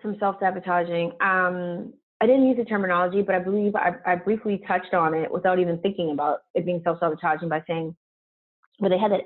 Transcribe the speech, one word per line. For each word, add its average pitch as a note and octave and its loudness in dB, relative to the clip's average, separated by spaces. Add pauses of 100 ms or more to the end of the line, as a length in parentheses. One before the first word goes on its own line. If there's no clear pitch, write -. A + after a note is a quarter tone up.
some G#3 -6
self-sabotaging. F3+ 0
Um, F3+ 0 (300)
I A3+ 4
didn't C4 6
use B3+ 4
the A#3 0
terminology, F#3 0
but G3 2
I F3+ 2
believe G3+ 0
I, F3+ 0 (100)
I F3+ 2
briefly G3 -2
touched F#3 -2
on E3 2
it D#3+ -2
without F#3 2
even E3+ 0
thinking F3 -2
about D3 -2 (160)
it E3+ 0
being F3 -2
self-sabotaging E3+ -2
by D#3 -2
saying, E3 -6 (840)
well, G3 2
they F3+ 4
had G#3 2
that F#3+ 0